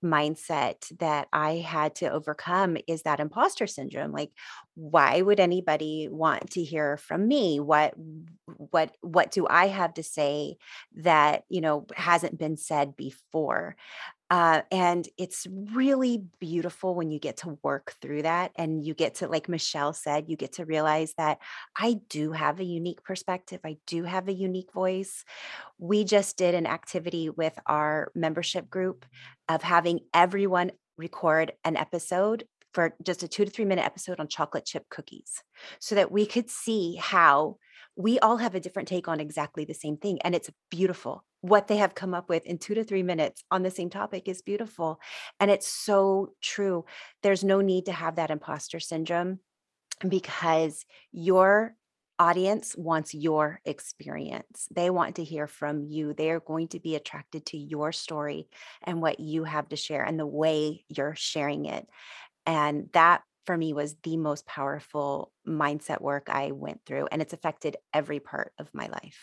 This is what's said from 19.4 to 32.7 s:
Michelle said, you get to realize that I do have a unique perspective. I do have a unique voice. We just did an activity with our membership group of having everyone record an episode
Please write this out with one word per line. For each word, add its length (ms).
Michelle 440
said, 360
you 80
get 160
to 120
realize 540
that 200
I 200
do 220
have 300
a 40
unique 380
perspective. 600
I 140
do 160
have 240
a 40
unique 400
voice. 520
We 260
just 320
did 180
an 140
activity 640
with 360
our 480
membership 560
group 360
of 160
having 360
everyone 560
record 540
an 120
episode 680